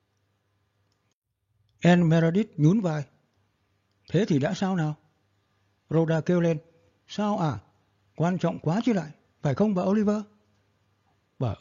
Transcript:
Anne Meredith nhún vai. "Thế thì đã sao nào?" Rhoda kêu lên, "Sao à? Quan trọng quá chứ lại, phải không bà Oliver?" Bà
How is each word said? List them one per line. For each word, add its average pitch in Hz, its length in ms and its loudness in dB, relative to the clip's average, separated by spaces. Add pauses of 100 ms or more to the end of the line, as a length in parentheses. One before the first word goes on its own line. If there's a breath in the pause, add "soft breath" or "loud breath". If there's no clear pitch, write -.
(1800)
Anne 175 220 6
Meredith 165 540 2
nhún 165 240 4
vai. 156 220 -4 (1080)
"Thế 185 180 0
thì 151 120 2
đã 151 140 -2
sao 190 220 -4
nào?" 151 200 -2 (920)
Rhoda 160 320 0
kêu 180 200 0
lên, 165 160 0 (500)
"Sao 208 300 -4
à? 147 220 -2 (560)
Quan 175 220 0
trọng 160 220 -4
quá 175 260 -2
chứ 240 80 2
lại, 151 180 -4 (300)
phải 139 140 -2
không 208 200 2
bà 180 80 0
Oliver?" 208 380 0 (1200)
Bà 117 220 -2